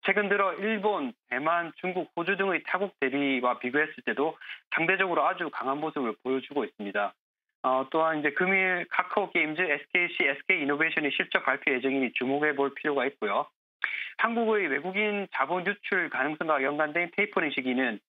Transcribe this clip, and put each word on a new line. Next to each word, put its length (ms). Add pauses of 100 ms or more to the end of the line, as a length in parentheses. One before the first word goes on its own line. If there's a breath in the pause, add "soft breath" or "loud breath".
최근 240
들어 240
일본, 580 (160)
대만, 480
중국, 400
호주 220
등의 240
타국 360
대비와 600
비교했을 480
때도 320 (360 loud breath)
상대적으로 540
아주 220
강한 280
모습을 440
보여주고 420
있습니다. 480 (520)
어, 260
또한 300
이제 100
금일 580
카카오 420
게임즈, 300
에스케이씨, 640
에스케이 380
이노베이션이 480
실적 340
발표 300
예정이니 400
주목해 400
볼 200
필요가 300
있고요. 420 (720 loud breath)
한국의 520
외국인 680
자본 320
유출 420
가능성과 540
연관된 520
테이퍼링 360
시기는 580